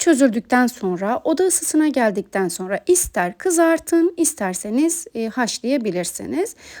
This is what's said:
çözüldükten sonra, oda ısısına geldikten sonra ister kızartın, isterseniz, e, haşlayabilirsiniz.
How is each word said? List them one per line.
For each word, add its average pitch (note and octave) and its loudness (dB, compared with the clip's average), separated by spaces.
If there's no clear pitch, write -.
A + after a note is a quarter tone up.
çözüldükten B3 4
sonra, G3 -4
oda D#4+ 2
ısısına D#4+ 0
geldikten G#3 0
sonra F#3 -6
ister G#3 0
kızartın, E4 2
isterseniz, A#3+ -2
e, A3+ -4
haşlayabilirsiniz. A3+ -4